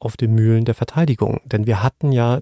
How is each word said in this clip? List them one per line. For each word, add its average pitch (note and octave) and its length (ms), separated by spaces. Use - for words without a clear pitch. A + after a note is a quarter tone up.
auf A#2 160
den A2+ 180
Mühlen A2+ 300
der A2+ 100
Verteidigung. A#2 680
Denn G#2+ 200
wir G#2+ 160
hatten C3 300
ja B2 320